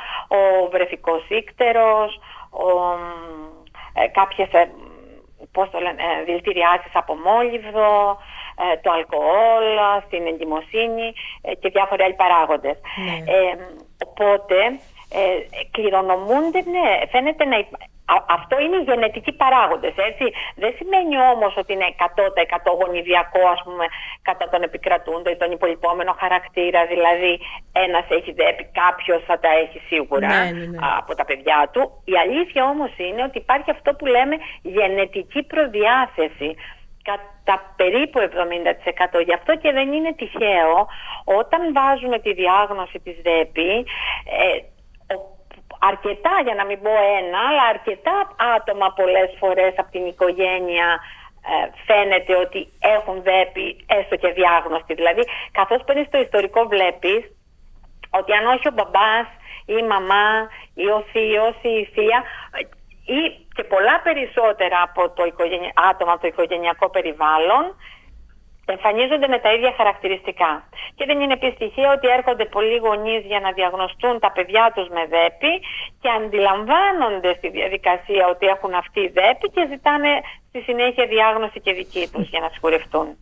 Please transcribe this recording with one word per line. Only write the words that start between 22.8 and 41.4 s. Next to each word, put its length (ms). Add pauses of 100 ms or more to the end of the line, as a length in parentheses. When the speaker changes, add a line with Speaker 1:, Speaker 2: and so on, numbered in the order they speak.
Speaker 1:
γονιδιακό, 600 (120)
ας 100
πούμε, 200 (380)
κατά 260
τον 140
επικρατούντο 680
ή 60
τον 140
υπολοιπόμενο 680
χαρακτήρα, 680
δηλαδή, 460 (400)
ένας 360
έχει 240
δέπη, 320 (180)
κάποιος 440
θα 120
τα 120 (120)
έχει 240
σίγουρα 420
Speaker 2:
Ναι, 220
ναι, 160
ναι. 120 (200)
Speaker 1:
από 160
τα 100
παιδιά 480
του. 320
Η 100 (100)
αλήθεια 400
όμως 320
είναι 260
ότι 160
υπάρχει 320
αυτό 240
που 120
λέμε 300 (260)
γενετική 800
προδιάθεση, 1120 (520)
κατά 680
περίπου 440
εβδομήντα 540
τοις 120
εκατό. 320
Γι' 160
αυτό 220
και 160
δεν 200
είναι 220
τυχαίο, 720 (380)
όταν 360 (120)